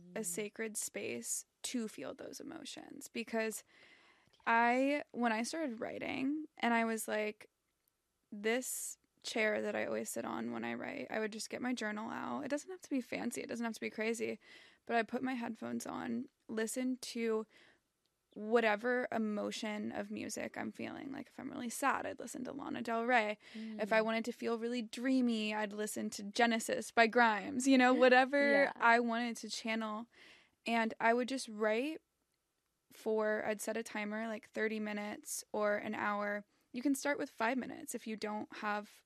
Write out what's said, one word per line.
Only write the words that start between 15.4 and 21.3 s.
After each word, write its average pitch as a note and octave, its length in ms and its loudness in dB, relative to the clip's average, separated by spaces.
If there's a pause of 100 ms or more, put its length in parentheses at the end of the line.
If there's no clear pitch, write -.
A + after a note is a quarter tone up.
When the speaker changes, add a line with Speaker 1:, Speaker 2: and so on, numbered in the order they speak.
Speaker 1:
on, A#3+ 400 -6 (220)
listen A#3+ 540 -4
to A3 440 -2 (880)
whatever A3+ 760 2
emotion G#3+ 800 -2
of G#3 180 -6
music G#3+ 480 -8
I'm - 140 -6
feeling. - 400 -10
Like, - 160 -10
if - 100 -18